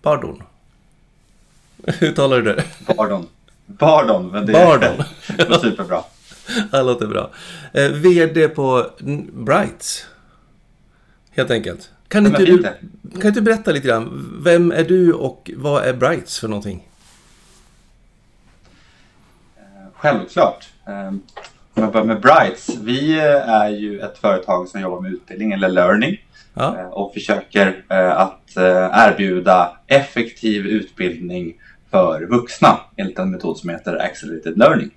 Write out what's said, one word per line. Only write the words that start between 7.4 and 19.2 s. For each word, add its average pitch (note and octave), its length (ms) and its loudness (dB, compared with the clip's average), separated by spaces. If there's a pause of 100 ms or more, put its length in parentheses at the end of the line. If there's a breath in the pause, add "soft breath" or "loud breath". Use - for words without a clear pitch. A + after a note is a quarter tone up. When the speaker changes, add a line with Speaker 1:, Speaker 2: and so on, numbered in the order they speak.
Speaker 1:
Eh, C#3 180 0
V E3+ 360 4
D D#3+ 220 2
på C3 380 0 (140)
N-, C#3+ 320 -8
Brights, D3 760 -4 (1200 soft breath)
helt - 200 -4
enkelt. G2+ 400 -6 (180)
Kan G#3 160 4
Speaker 2:
Ja, G3+ 60 8
Speaker 1:
inte G3 120 2
Speaker 2:
men F3+ 40 6 (100)
Speaker 1:
du, E3+ 60 4
Speaker 2:
fint - 0 - (400)
det. - 180 -14
Speaker 1:
kan G#3 80 2
inte G#3 120 2
du G#3 40 0
berätta G#3+ 280 0
lite C3+ 160 -2
grann? B2 420 -4 (140)
Vem F3 280 4
är D#3+ 120 0
du F3+ 280 4
och - 440 -6
vad C#3 280 -2
är C3 100 0
Brights - 460 -2
för A2+ 80 -6
någonting? G2+ 400 -10 (2750 soft breath)